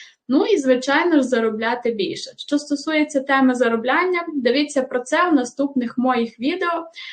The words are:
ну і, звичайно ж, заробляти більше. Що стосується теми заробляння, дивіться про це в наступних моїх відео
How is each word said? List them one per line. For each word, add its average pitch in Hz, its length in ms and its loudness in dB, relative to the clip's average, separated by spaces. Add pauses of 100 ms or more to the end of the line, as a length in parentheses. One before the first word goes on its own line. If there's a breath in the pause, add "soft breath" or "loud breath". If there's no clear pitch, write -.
(280 loud breath)
ну 294 160 2
і, 427 140 2
звичайно 277 580 2
ж, 277 60 6
заробляти 226 680 0
більше. 202 460 -4
Що - 220 -2
стосується 294 640 0
теми 269 340 4
заробляння, 262 800 0
дивіться 269 480 0
про - 180 -4
це 320 300 0
в 311 40 4
наступних 269 640 0
моїх 240 420 0
відео 339 460 -2 (260 loud breath)